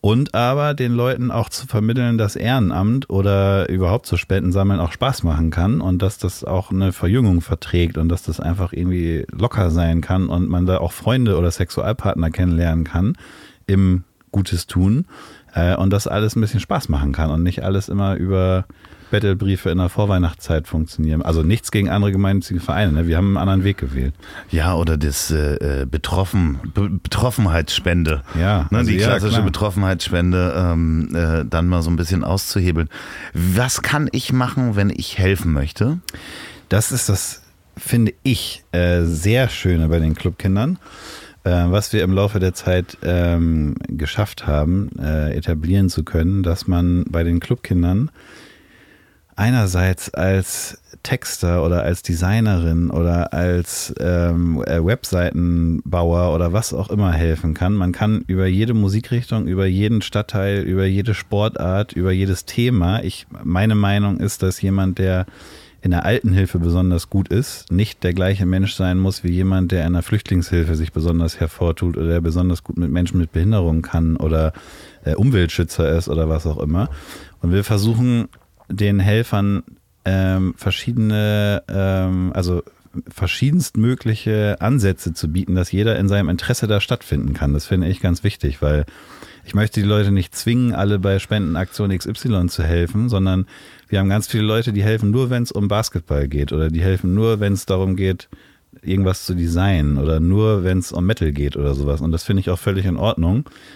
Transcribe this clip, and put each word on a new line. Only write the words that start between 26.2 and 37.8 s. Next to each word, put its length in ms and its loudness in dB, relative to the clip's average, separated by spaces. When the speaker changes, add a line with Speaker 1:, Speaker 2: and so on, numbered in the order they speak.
Speaker 2:
Be-, 160 0
Betroffenheitsspende. 1300 0
Speaker 1:
Ja, 300 2
Speaker 2:
Ne, 80 2
Speaker 1:
also 120 2
Speaker 2:
die 60 2
Speaker 1:
ja, 120 2
Speaker 2:
klassische 260 2
Speaker 1:
klar. 100 2
Speaker 2:
Betroffenheitsspende, 1120 0
ähm, 580 0
äh, 300 0
dann 240 0
mal 140 2
so 80 0
ein 60 2
bisschen 280 0
auszuhebeln. 640 0
Was 480 0
kann 300 0
ich 200 -4
machen, 440 0
wenn 120 2
ich 300 -6
helfen 340 2
möchte? 460 0
Speaker 1:
Das 200 2
ist 200 -2
das, 320 -2
finde 460 2